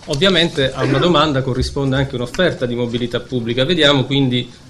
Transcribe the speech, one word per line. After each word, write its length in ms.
Ovviamente 640
a 120
una 160
domanda 420
corrisponde 560
anche 180
un'offerta 500
di 100
mobilità 440
pubblica. 460
Vediamo 400
quindi 440